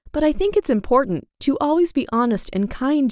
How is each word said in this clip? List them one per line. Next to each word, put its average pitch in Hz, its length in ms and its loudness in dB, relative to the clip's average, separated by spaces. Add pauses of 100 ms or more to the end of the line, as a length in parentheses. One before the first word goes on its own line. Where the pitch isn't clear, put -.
(120)
but 302 100 0
I 311 80 4
think 381 260 0
it's 403 140 0
important 226 560 0 (140)
to - 180 0
always 330 340 2
be 254 200 -2
honest 233 400 0
and 202 180 -2
kind 269 420 0